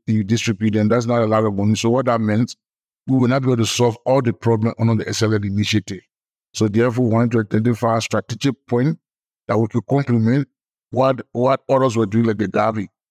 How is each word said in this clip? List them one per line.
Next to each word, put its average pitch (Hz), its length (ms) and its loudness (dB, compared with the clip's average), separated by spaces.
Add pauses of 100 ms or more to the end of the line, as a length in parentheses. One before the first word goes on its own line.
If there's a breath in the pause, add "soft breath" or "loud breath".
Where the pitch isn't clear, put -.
you 110 160 0
distribute 107 500 -2
them, 107 140 2
that's 113 180 2
not 120 160 0
a 113 40 2
lot 110 180 2
of 104 120 -2
money. 104 200 2
So 113 140 0
what 123 160 0
that 117 160 0
means, 107 340 0 (520)
we 131 100 2
will 123 100 4
not 131 160 0
be 127 60 0
able 127 80 2
to 113 80 2
solve 117 400 0
all 131 160 2
the 117 120 -2
problem 113 460 0
under 113 240 0
the - 60 -8
S - 120 -4
L 110 120 0
L 104 100 -2
initiative. 101 580 -4 (520)
So 110 140 0
therefore, 117 380 0
we 110 80 0
wanted 117 180 2
to 117 80 2
identify 113 580 0
a 110 40 -2
strategic 113 540 -4 (120)
point 131 320 0 (480)
that 113 100 0
we 113 100 0
could 117 200 -4
complement 131 600 0 (440)
what, 131 300 0 (100)
what 127 380 0
others 131 280 2
were 113 80 2
doing, 110 200 0
like 107 120 0
the 101 100 -2
Gavi. 107 400 -2 (240)